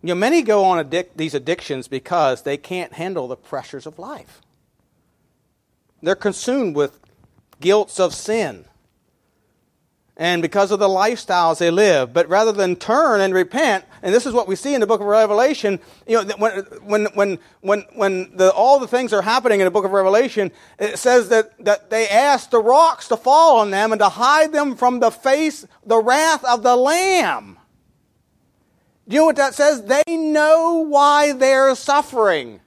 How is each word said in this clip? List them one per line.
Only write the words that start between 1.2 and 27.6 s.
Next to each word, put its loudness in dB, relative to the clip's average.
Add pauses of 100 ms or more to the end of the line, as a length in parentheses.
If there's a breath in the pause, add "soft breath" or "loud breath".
addictions -8
because -2
they -6
can't -10
handle -8
the -12
pressures -14
of -20
life. -20 (1600)
They're 0
consumed -4
with -4 (580)
guilts 0
of 0
sin -6 (1500)
and -4
because 0
of -2
the 2
lifestyles 0
they 0
live. 2
But 0
rather 2
than -2
turn 0
and 0
repent, -2 (160 soft breath)
and -2
this 2
is -8
what 0
we -4
see -4
in 0
the -2
book 0
of -8
Revelation, 0 (260 soft breath)
you 0
know, 0
that -10
when, -2 (300)
when, -2
when, -2 (240 soft breath)
when, -2 (140)
when -4
the, 4
all 4
the -4
things -2
are 0
happening 0
in 2
the 2
book -2
of -4
Revelation, 0 (260 soft breath)
it -6
says 2
that, 0
that -2
they -2
ask 2
the 4
rocks 2
to 0
fall 4
on 0
them -2
and -2
to 4
hide 0
them -2
from 0
the 2
face, -2 (200 soft breath)
the 2
wrath 0
of 0
the 4
Lamb. 0 (1500)